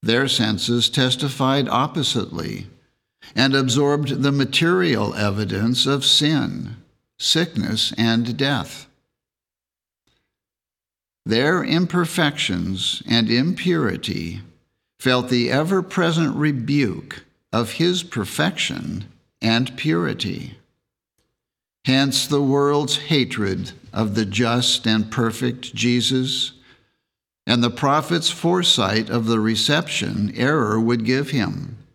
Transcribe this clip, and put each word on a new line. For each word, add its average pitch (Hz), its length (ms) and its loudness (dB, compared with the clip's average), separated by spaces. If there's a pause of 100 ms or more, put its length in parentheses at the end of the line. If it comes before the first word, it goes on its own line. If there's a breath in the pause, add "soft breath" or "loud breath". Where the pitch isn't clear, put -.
Their 120 280 2
senses 117 600 0
testified 135 760 0
oppositely 113 1000 -2 (680 loud breath)
and 135 180 4
absorbed 139 680 2
the 139 100 2
material 143 840 2
evidence 104 720 0
of 135 200 0
sin, 120 720 2 (420)
sickness, 135 800 0
and 113 400 0
death. 135 500 -2 (2500)
Their 143 400 2
imperfections 147 1400 0
and 113 240 2
impurity 117 1120 -2 (580)
felt 127 280 2
the 123 240 2
ever-present 165 880 0
rebuke 139 880 -2 (260)
of 113 220 0
his 175 300 0
perfection - 1000 -4 (360)
and 117 340 0
purity. - 800 -4 (1300)
Hence 135 400 2
the 143 160 2
world's 143 540 2
hatred 104 800 -2 (180)
of 104 240 -2
the 110 100 2
just 117 640 0
and 110 240 0
perfect 117 640 -4
Jesus, 123 800 0 (920 soft breath)
and 120 180 2
the 120 60 4
prophet's 151 600 0
foresight 113 800 2
of 113 180 0
the 113 120 2
reception 107 960 0
error 120 440 2
would 113 260 2
give 127 240 0
him. 98 480 -4 (180)